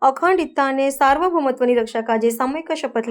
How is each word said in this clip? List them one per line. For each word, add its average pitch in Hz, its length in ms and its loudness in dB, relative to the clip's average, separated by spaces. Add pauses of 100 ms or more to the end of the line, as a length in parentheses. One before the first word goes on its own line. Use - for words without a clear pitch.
અખંડિતતા 302 720 2
અને 269 180 0
સાર્વભૌમત્વની 277 920 2
રક્ષા 226 280 -6
કાજે 226 220 2
સામૂહિક 269 420 -4
શપથ 233 380 -4